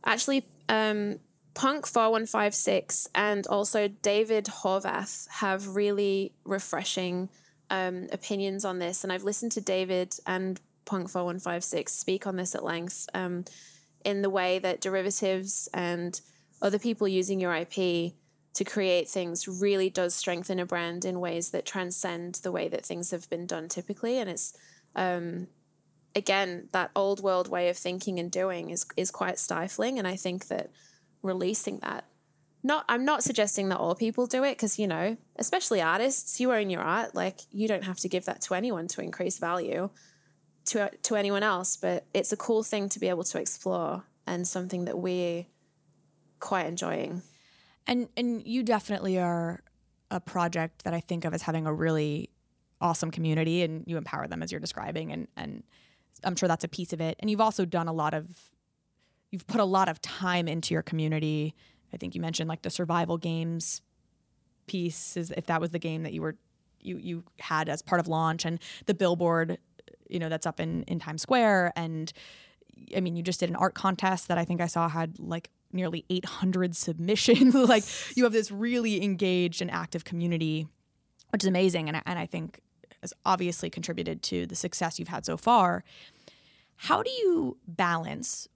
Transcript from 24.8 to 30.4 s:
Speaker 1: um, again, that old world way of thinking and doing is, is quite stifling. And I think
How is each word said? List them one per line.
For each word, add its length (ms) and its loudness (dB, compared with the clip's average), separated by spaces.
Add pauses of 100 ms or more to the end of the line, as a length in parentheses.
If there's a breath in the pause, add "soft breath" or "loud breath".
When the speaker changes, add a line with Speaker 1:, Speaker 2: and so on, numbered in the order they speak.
Speaker 1:
um, 500 -2 (680)
again, 560 0
that 240 0
old 240 2
world 280 2
way 200 2
of 80 0
thinking 420 -4
and 120 -2
doing 400 -2
is, 140 -2 (120)
is 160 0
quite 260 -2
stifling. 600 -2
And 100 0
I 80 -2
think 320 -6